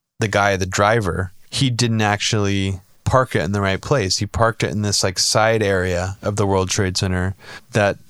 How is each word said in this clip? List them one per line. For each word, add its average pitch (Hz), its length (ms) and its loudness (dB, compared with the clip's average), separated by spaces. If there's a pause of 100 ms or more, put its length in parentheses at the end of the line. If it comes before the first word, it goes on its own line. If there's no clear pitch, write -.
(200)
the 113 80 0
guy, 101 300 2
the 92 80 -2
driver, 95 680 0 (180)
he 135 200 0
didn't 113 320 0
actually 98 800 0 (240)
park 131 320 2
it 90 60 0
in 92 100 -2
the 101 80 0
right 98 180 0
place. 110 380 0
He 104 80 -4
parked 113 380 0
it 82 80 0
in 104 100 -4
this, 104 200 0
like, 95 160 -4
side 110 460 2
area 92 580 0
of 104 140 -4
the 104 120 0
World 95 220 0
Trade 92 280 -2
Center 92 380 -2 (360)
that 101 240 2 (140)